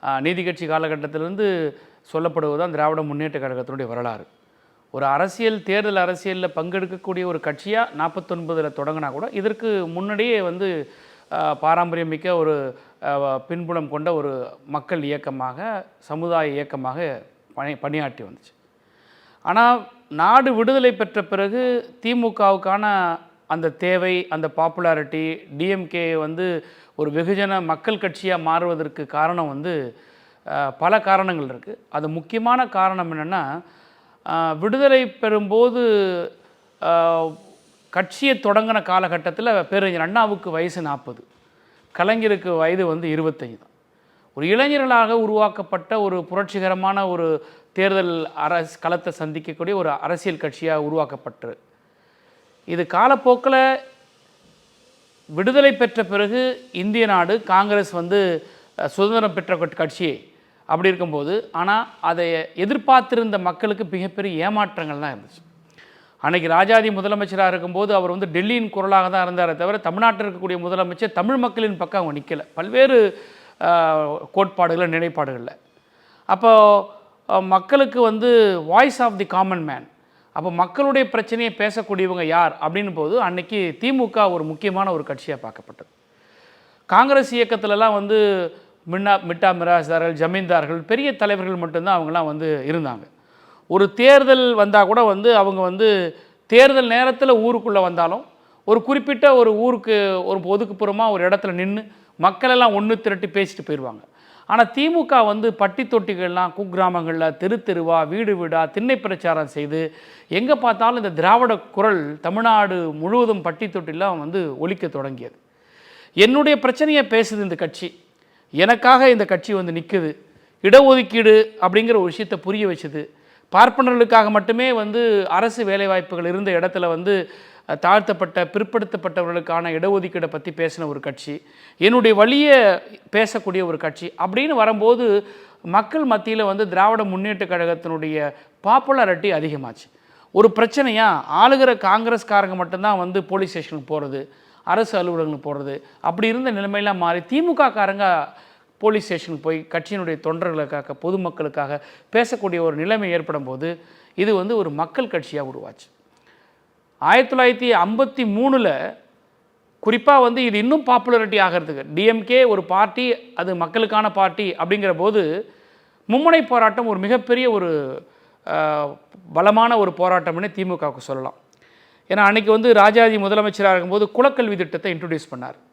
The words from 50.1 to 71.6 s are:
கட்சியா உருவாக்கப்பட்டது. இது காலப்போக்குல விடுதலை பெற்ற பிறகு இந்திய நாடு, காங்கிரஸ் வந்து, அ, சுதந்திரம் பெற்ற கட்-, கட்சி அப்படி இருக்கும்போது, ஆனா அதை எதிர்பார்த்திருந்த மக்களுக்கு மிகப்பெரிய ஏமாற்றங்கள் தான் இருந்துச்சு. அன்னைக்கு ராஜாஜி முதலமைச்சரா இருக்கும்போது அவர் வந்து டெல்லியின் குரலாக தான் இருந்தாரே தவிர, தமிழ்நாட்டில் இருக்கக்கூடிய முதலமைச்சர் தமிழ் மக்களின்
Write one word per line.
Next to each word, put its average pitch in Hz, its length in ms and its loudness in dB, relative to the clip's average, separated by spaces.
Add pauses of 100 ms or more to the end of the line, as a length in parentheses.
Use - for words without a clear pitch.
கட்சியா 156 380 -4
உருவாக்கப்பட்டது. 147 840 -6 (1080)
இது 170 240 -4
காலப்போக்குல 262 840 4 (1500)
விடுதலை 254 500 2
பெற்ற 233 280 -2
பிறகு 208 680 -2
இந்திய 214 340 -2
நாடு, 202 380 0
காங்கிரஸ் 202 480 2
வந்து, 175 560 -2 (320)
அ, 151 80 -4
சுதந்திரம் 208 460 0
பெற்ற 180 240 -4
கட்-, 156 180 -4
கட்சி 156 580 -6 (320)
அப்படி 170 220 0
இருக்கும்போது, 175 640 -2
ஆனா 202 360 -2 (140)
அதை 165 540 -2
எதிர்பார்த்திருந்த 233 840 2
மக்களுக்கு 190 540 -4
மிகப்பெரிய 185 580 -4
ஏமாற்றங்கள் 190 500 -4
தான் 143 140 -8
இருந்துச்சு. 101 300 -20 (760)
அன்னைக்கு 165 320 0
ராஜாஜி 214 400 4
முதலமைச்சரா 196 580 -2
இருக்கும்போது 185 480 -2
அவர் 180 140 2
வந்து 190 160 -4
டெல்லியின் 208 440 -2
குரலாக 190 400 2
தான் 185 180 0
இருந்தாரே 175 280 -2
தவிர, 180 220 -2
தமிழ்நாட்டில் 208 500 0
இருக்கக்கூடிய 180 360 -6
முதலமைச்சர் 180 480 -4
தமிழ் 220 260 -2
மக்களின் 226 400 -2